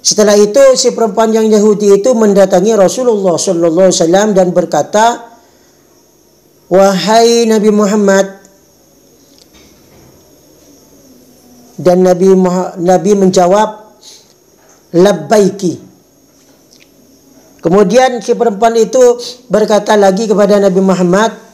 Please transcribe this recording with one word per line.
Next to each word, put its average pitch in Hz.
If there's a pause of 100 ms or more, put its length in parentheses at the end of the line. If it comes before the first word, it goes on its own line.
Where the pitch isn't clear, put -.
Setelah 208
itu 254
si 240
perempuan 226
yang 220
Yahudi 208
itu 254
mendatangi 202
Rasulullah 190
sallallahu 170
alaihi 175
wasallam 196
dan 185
berkata, 185 (1400)
"Wahai 214
Nabi 214
Muhammad." 196 (3250)
Dan 175
Nabi 180
Muha-, 185
Nabi 185
menjawab, 190 (1040)
"Labbaiki." 185 (1800)
Kemudian 208
si 226
perempuan 226
itu 240 (320)
berkata 208
lagi 196
kepada 202
Nabi 196
Muhammad 185 (220)